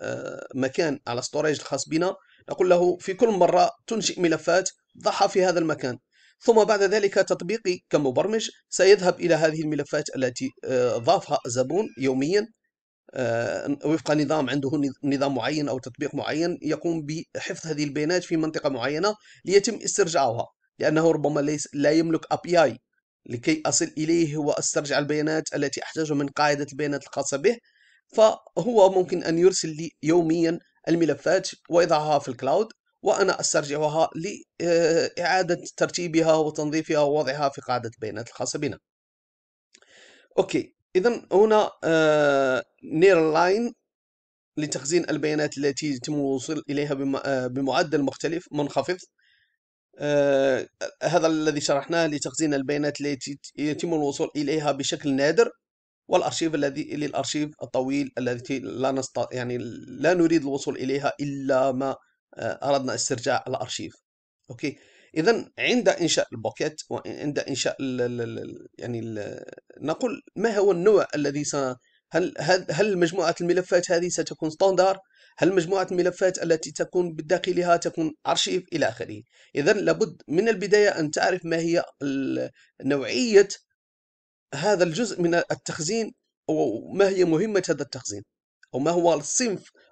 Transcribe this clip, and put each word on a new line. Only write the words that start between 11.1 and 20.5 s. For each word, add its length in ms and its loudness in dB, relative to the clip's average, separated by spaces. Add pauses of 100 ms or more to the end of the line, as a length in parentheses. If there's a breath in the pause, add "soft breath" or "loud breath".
زبون 420 -2 (100)
يوميًا، 480 0 (680)
آه، 720 -2
وفق 260 -2
نظام، 400 0
عنده 200 -2
نظ-، 340 -4
نظام 300 0
معين 340 -2
أو 100 -2
تطبيق 360 -8
معين 480 -2
يقوم 440 -2
بحفظ 600 -10
هذه 180 -4
البيانات 400 -2
في 120 -2
منطقة 320 -2
معينة 460 -2 (300 soft breath)
ليتم 300 4
استرجاعها، 720 0 (320)